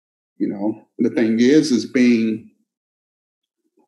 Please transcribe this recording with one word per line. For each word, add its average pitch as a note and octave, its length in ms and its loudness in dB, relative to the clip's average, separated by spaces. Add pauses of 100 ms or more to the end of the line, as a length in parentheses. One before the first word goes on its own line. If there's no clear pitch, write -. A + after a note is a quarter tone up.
(360)
You - 120 -4
know, G#2+ 400 -8 (100)
the A#2+ 120 0
thing A2+ 280 0
is, C#3 320 4
is A#2 140 0
being A2+ 680 0 (1400)